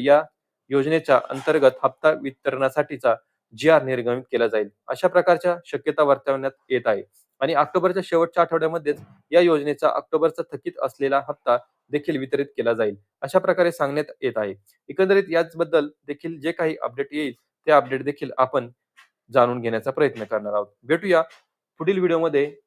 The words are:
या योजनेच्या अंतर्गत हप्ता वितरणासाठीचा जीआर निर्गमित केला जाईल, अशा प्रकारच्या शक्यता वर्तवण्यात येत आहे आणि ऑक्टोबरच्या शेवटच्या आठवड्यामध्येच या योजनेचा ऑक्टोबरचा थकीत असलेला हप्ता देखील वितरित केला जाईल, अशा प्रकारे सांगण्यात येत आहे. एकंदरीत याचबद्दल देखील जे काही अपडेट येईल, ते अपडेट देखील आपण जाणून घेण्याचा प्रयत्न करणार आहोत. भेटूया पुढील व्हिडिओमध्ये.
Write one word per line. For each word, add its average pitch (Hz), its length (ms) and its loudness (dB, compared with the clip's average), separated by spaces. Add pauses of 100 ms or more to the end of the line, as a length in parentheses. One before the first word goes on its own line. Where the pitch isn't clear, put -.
या 143 200 4 (460)
योजनेच्या 139 520 2 (100)
अंतर्गत 135 420 2 (100)
हप्ता 139 280 2
वितरणासाठीचा 135 1040 -2 (420)
जीआर 147 260 4
निर्गमित 123 400 -2 (100)
केला 117 140 2
जाईल, 107 220 -2 (180)
अशा 131 220 -2
प्रकारच्या 175 480 2 (100)
शक्यता 151 360 -2
वर्तवण्यात 135 500 0 (160)
येत 123 180 -2
आहे 104 160 0 (380)
आणि 151 140 -2
ऑक्टोबरच्या 180 520 0
शेवटच्या 170 360 0
आठवड्यामध्येच 160 580 -2 (300)
या 165 100 6
योजनेचा 151 480 2
ऑक्टोबरचा 156 540 -2 (100)
थकीत 170 200 -10 (100)
असलेला 135 460 -2
हप्ता 127 280 -2 (340)
देखील 147 260 -4
वितरित 135 300 -4
केला 117 260 -2
जाईल, 110 220 -2 (260)
अशा 165 180 -2
प्रकारे 175 340 2
सांगण्यात 147 320 -4 (160)
येत 127 160 -2
आहे. 104 180 -4 (340)
एकंदरीत 190 420 2
याचबद्दल 165 580 0 (180)
देखील 160 340 -10
जे 156 120 -4
काही 160 300 -2
अपडेट 127 300 -8
येईल, 147 200 -4 (340)
ते 156 60 4
अपडेट 131 300 2
देखील 139 360 -6
आपण 127 320 -2 (600)
जाणून 123 280 2
घेण्याचा 113 300 -4
प्रयत्न 131 340 -2
करणार 104 280 -6
आहोत. 104 140 -2 (160)
भेटूया 165 400 2 (560)
पुढील 185 200 0
व्हिडिओमध्ये. 175 560 0 (120)